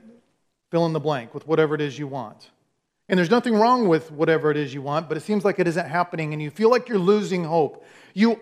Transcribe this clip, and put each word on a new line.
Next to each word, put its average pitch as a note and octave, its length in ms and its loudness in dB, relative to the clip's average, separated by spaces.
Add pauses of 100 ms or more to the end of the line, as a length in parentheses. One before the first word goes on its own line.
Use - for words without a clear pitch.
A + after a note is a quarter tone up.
(720)
fill E3+ 160 0
in E3 60 -4
the D#3 60 -4
blank C#3 360 -4
with C#3+ 100 -14
whatever D#3 300 2
it D3 60 -6
is C#3+ 180 -6
you D3 80 -8
want. C3 420 -14 (580)
And G3 80 2
there's F3 140 2
nothing A#3 240 2
wrong A3+ 340 4
with D#3+ 240 2
whatever D3+ 380 0
it D3 80 0
is C#3+ 160 -4
you C#3+ 80 -8
want, D3 260 -4
but D#3 100 -6
it D3 40 -8
seems G#3 240 -2
like F#3 140 0
it F3 80 2
isn't E3 200 -2
happening D#3+ 460 -4
and D3+ 80 -8
you D3+ 80 -8
feel A3 220 2
like B3 180 0
you're A3+ 80 -2
losing F#3 460 2
hope. D#3 420 -2 (300)
You A3 260 2